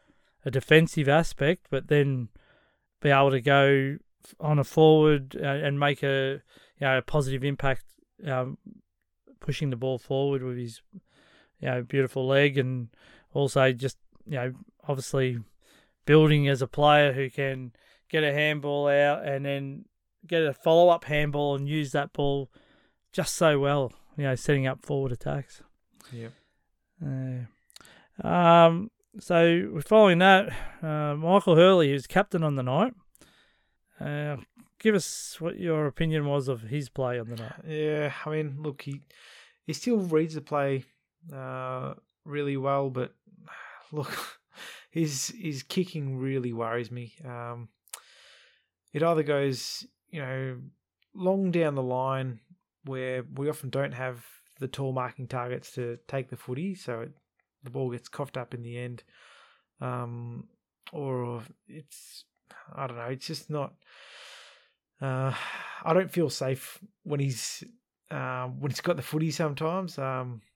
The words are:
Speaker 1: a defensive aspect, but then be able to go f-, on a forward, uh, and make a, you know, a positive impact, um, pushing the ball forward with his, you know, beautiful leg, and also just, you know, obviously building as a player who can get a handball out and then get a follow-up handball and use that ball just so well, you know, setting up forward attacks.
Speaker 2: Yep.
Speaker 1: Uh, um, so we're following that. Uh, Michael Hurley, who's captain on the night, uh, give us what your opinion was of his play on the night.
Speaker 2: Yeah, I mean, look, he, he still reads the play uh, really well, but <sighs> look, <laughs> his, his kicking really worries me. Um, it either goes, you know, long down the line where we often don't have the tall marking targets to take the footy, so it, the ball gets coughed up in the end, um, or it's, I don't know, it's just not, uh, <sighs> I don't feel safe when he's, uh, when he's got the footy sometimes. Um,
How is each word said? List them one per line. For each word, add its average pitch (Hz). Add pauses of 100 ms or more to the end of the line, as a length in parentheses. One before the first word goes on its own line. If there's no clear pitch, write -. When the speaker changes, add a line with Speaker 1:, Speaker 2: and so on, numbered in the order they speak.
(460)
Speaker 1:
a 135
defensive 151
aspect, 151
but 139
then 139 (720)
be 151
able 139
to 131
go 139 (260)
f-, -
on 151
a 135
forward, 156
uh, 151
and 143
make 143
a, 135 (380)
you 143
know, 131
a 123
positive 135
impact, 139 (420)
um, 131 (840)
pushing 143
the 127
ball 127
forward 139
with 127
his, 120 (800)
you 135
know, 123
beautiful 131
leg, 139
and 127 (460)
also 135
just, 127 (280)
you 147
know, 127 (340)
obviously 131 (680)
building 147
as 135
a 127
player 147
who 131
can 131 (360)
get 156
a 143
handball 147
out 143
and 139
then 139 (400)
get 165
a 143
follow-up 170
handball 147
and 139
use 147
that 143
ball 139 (640)
just -
so 151
well, 139 (260)
you 143
know, 135
setting 135
up 131
forward 135
attacks. 143 (500)
Speaker 2:
Yep. 117 (760)
Speaker 1:
Uh, -
um, 170 (300)
so 170
we're 156
following 202
that. 190 (320)
Uh, 151
Michael 170
Hurley, 175
who's 139
captain 180
on 147
the 131
night, 165 (1080)
uh, 147 (420)
give 214
us -
what 165
your 160
opinion 156
was 143
of 120
his 131
play 123
on 113
the 120
night. 110 (140)
Speaker 2:
Yeah, 151 (120)
I 151
mean, 151
look, 151
he, 139 (640)
he 156
still 240
reads 165
the 151
play 139 (460)
uh, 131 (320)
really 143
well, 139
but 127 (400)
<sighs> -
look, - (180)
<laughs> -
his, 151
his 147
kicking 147
really 127
worries 117
me. 123 (120)
Um, 120 (1200)
it 151
either 165
goes, 139 (240)
you 151
know, 131 (580)
long 190
down 160
the 131
line 127 (460)
where 127 (120)
we 139
often 139
don't 139
have 123 (340)
the 143
tall 135
marking 123
targets 123
to 120 (100)
take 135
the 120
footy, 170
so 117
it, 139 (520)
the 135
ball 131
gets 120
coughed 139
up 123
in 120
the 117
end, 123 (760)
um, 120 (440)
or 127 (260)
it's, - (500)
I 139
don't 120
know, 117
it's 131
just 156
not, 143 (1300)
uh, 131 (260)
<sighs> -
I -
don't 185
feel 160
safe - (240)
when 147
he's, 135 (460)
uh, 127
when 131
he's -
got 175
the 139
footy 156
sometimes. 160
Um, 127 (140)